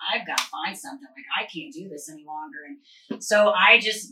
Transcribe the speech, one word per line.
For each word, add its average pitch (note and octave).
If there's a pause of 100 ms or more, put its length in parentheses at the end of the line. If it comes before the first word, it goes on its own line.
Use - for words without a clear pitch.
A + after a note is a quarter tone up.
"I've -
gotta B2+
find G3
something. C#4
Like, C4+ (140)
I -
can't D#3
do F3+
this D3+
any D3+
longer." D#3
And -
so G#3
I G3+
just -